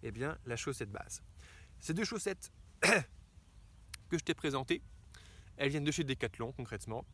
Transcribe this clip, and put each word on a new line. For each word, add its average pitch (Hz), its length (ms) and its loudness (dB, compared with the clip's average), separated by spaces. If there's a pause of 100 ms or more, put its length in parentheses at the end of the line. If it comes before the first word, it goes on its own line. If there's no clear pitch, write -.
eh 117 60 -2
bien, 127 260 -2 (100)
la 120 100 -2
chaussette 117 340 -2
basse. - 320 -8 (560)
Ces - 160 -2
deux 208 100 2
chaussettes - 480 -2 (140)
<coughs> - 160 -6
que - 1400 2
je - 60 -2
t'ai 165 100 4
présentées, 139 480 2 (760)
elles 139 140 4
viennent 147 140 2
de 147 80 6
chez 170 100 4
Decathlon 123 500 0
concrètement. 110 600 -4